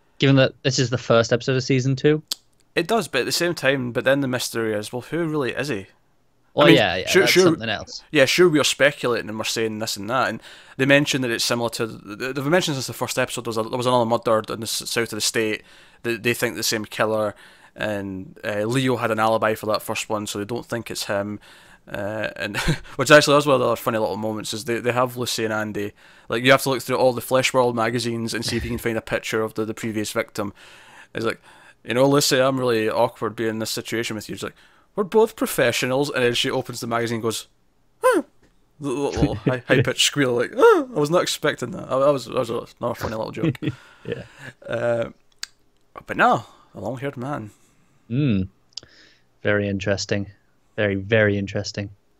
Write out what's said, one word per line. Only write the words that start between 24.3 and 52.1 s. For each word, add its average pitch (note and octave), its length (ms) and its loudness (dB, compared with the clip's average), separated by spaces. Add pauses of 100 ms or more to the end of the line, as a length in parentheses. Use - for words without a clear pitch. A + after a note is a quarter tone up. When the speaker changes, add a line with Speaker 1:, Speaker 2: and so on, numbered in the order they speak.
Speaker 2:
is G#2+ 100 -10
they, C#3 160 -2
they A#2 120 0
have B2 240 -2
Lucy A#2 280 -4
and A2 80 -2
Andy. G#2 400 -4 (360)
Like, A#2+ 160 -2
you C3 80 8
have C3+ 100 6
to C#3 80 -2
look A#2+ 120 -2
through B2+ 140 -2
all B2+ 160 4
the A#2 80 -6
Flesh C3 340 0
World B2 220 4
magazines A#2 580 -2
and A2+ 100 -6
see A#2+ 120 -4
if A2+ 80 -2
you A#2 60 -6
can A#2 80 -4
find A2+ 200 -2
a - 40 -2
picture A2+ 400 -4
of A2 120 -4
the, A2 100 -2
the G#2+ 100 -6
previous G#2+ 380 -4
victim. G#2+ 400 -4 (640)
It's A2+ 100 -6
like, A2 160 -4 (440)
you A2+ 100 -6
know, C3+ 140 4
Lucy, C#3+ 320 2
I'm C3 180 2
really A2+ 320 0
awkward A2+ 460 -2
being A2+ 140 -2
in A2 100 -4
this A2 100 -4
situation A#2 460 -4
with G#2 120 -10
you. - 60 -10
She's - 80 -12
like, - 140 -10 (400)
"We're G#3 80 -2
both A3 320 2
professionals," C3+ 720 0
and B2+ 140 -2
then A#2+ 100 2
she C3+ 160 0
opens B2+ 300 -4
the C3 80 -6
magazine A#2 280 -2
and G#2+ 60 -6
goes, A2+ 240 -4 (560)
"Huh." A#4 200 4 (580)
Little, C#3 320 -2
little A2+ 220 0
Speaker 1:
<laughs> - 120 -8
Speaker 2:
high, B2+ 220 0
high-pitched C3 360 2
squeal, B2+ 300 0
like, A#2+ 200 0
"Huh, E4+ 400 6
I E3 40 -2
was D3 100 2
not E3+ 140 2
expecting - 480 -2
that." F2+ 180 -10
I, B2+ 60 -2
I C3+ 160 4
was, C3 180 -2
I - 40 -12
was A#2 180 -2
a, A2+ 160 -6 (140)
another A#2+ 160 -2
funny A#2 180 -6
little A2 160 -6
joke. D3 300 -2
Speaker 1:
<laughs> - 440 -8
Yeah. - 200 -8 (440)
Speaker 2:
Uh, A#2+ 420 -2 (960)
but F2+ 100 -8
no, F#3+ 280 4 (300)
the G#2+ 60 -14
long-haired B2 360 -6
man. A#2+ 360 -8 (580)
Speaker 1:
Mm. A#2 380 2 (920)
Very G#2 260 0
interesting. G2 640 -4 (460)
Very, G2+ 200 0
very G#2 420 2
interesting. G2+ 520 -6 (300)